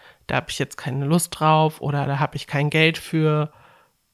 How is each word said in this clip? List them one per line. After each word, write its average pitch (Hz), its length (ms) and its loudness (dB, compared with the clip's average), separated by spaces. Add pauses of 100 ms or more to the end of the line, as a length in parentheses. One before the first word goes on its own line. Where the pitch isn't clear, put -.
(280)
da - 100 -2
hab - 120 -4
ich - 80 -8
jetzt - 200 -6
keine 139 280 -6
Lust 170 340 0
drauf 156 420 2
oder 143 260 -2
da 139 120 -2
hab 147 140 -2
ich - 140 -10
kein 143 240 -2
Geld 160 260 2
für. 151 560 0 (600)